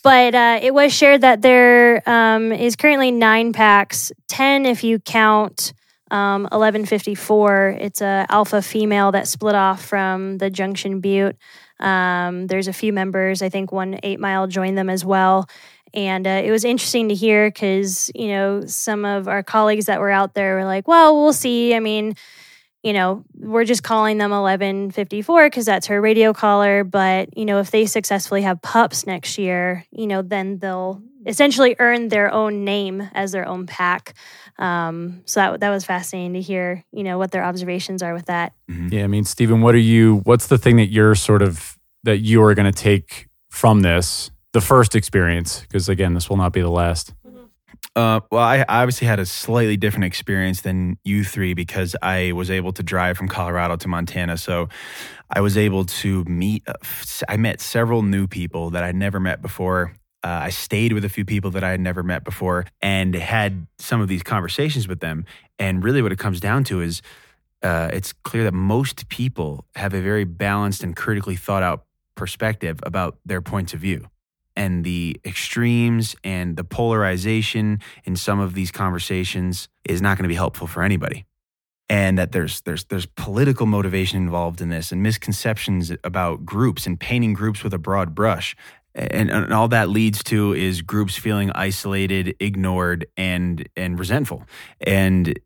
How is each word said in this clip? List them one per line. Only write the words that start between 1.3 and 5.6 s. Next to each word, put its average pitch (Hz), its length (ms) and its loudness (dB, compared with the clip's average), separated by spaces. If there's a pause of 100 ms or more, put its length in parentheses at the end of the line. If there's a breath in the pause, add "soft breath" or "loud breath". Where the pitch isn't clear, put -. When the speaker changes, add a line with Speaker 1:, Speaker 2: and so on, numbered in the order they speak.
Speaker 1:
there, 240 680 8
um, 226 420 4
is 233 240 0
currently 277 360 4
nine 226 420 4
packs, 202 580 4 (160)
ten 277 380 2
if 247 180 2
you 226 140 2
count, 214 760 2 (360)